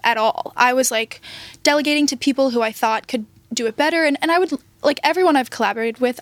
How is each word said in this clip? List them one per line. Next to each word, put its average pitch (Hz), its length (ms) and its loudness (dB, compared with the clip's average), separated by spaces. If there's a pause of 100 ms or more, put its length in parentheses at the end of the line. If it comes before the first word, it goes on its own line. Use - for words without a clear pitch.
at 226 120 2
all. - 400 -2
I 247 180 4
was, 254 160 0
like, 226 300 -4 (420)
delegating 294 460 2
to 262 80 -4
people 269 340 0
who 233 120 0
I 220 100 -2
thought 220 360 -2
could 220 160 -4 (280)
do 233 140 -4
it 220 100 -6
better. 320 280 0
And, 285 160 0
and 311 100 0
I 339 80 4
would, 370 140 0 (300)
like, 285 200 0
everyone 330 340 2
I've 254 140 0
collaborated 226 500 -4
with, 247 220 -2